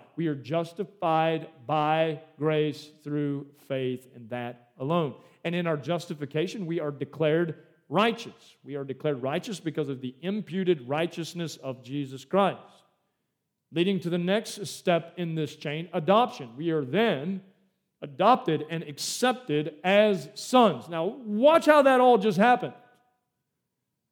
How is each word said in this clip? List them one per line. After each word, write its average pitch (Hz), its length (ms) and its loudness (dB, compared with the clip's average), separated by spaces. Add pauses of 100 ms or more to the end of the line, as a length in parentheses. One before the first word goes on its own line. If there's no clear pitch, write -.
(180)
We 165 100 -2
are 147 80 -2
justified 160 1120 -2 (180)
by 156 560 0 (160)
grace 151 520 -2 (140)
through 143 440 -4 (220)
faith, 127 440 -4
and 120 160 -20
that 123 480 -10
alone. 147 360 -2 (320)
And 170 100 -4
in 175 120 -2
our 160 100 0
justification, 156 880 -6
we 165 160 -4
are 147 100 -4
declared 156 640 0 (320)
righteous. - 760 -2
We 135 120 -12
are 139 80 -8
declared 139 380 -4
righteous 170 400 -4
because 156 260 -4
of 131 140 -8
the 127 200 -10
imputed 175 680 -2
righteousness 170 680 -6
of 123 260 -10
Jesus 131 420 -10
Christ. 185 340 0 (1120)
Leading 180 260 0
to 175 100 -6
the 175 80 -2
next 196 500 -4
step - 500 -2
in 165 180 -6
this 156 220 -4
chain, 160 340 -8
adoption. 180 640 0
We 160 160 -4
are 151 140 -2
then 185 560 -2 (600)
adopted 160 680 2
and 165 140 -6
accepted 156 880 -2 (100)
as 196 520 4
sons. 190 520 4
Now, 165 160 -4
watch 254 640 4
how 302 160 8
that 262 180 6
all 247 180 8
just 190 200 2
happened. 233 360 4 (1400)